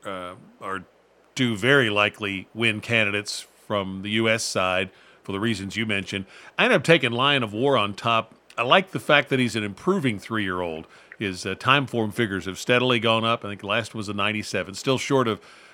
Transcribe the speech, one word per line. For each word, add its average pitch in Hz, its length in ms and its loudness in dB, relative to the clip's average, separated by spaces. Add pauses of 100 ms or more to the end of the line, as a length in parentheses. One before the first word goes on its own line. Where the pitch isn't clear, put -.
uh, 92 300 -8 (280)
are 95 220 -8 (500)
two 120 220 0
very 123 340 4
likely 104 640 0
win 110 260 0
candidates 104 640 -2 (200)
from 95 360 -4
the 104 80 -6
U 113 180 2
S 110 160 2
side 92 460 0 (320)
for - 100 -8
the 98 80 -4
reasons 98 360 -4
you 113 80 -2
mentioned. 98 420 -4 (320)
I 180 60 4
ended 240 120 4
up 143 80 0
taking 143 280 4
Lion 131 300 2
of 104 100 -4
War 131 240 2
on 104 180 0
top. 113 400 0 (220)
I 117 60 -2
like 175 300 2
the 139 80 -6
fact 143 280 4
that 135 100 2
he's 117 180 0
an 107 60 0
improving 120 560 -2
three-year-old. 90 680 -4 (320)
His, 95 260 -6
uh, 95 120 -4
time 135 300 2
form 113 240 -2
figures 95 360 -2
have 92 120 -8
steadily 123 400 2
gone 113 260 2
up. 113 200 -2
I 101 40 -10
think 101 120 -12
the 101 80 -10
last 113 260 -2
was 104 140 -8
a 104 60 -8
ninety-seven, 101 600 -4
still 131 240 0
short 127 300 2
of 107 120 -2 (340)